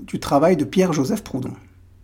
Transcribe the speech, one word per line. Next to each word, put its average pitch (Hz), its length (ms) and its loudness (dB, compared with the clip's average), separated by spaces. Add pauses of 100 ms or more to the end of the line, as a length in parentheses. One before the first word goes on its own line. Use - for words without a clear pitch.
du - 180 -8
travail 165 360 4
de 147 80 0
Pierre-Joseph 180 600 0
Proudhon. - 300 -8 (500)